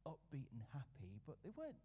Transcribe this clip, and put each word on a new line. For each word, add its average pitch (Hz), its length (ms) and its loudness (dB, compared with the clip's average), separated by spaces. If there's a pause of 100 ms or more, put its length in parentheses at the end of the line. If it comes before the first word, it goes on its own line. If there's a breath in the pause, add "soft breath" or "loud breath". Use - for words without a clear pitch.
upbeat - 480 0
and 113 200 0
happy, 104 540 0
but - 180 -2
they 196 120 2
weren't 302 300 2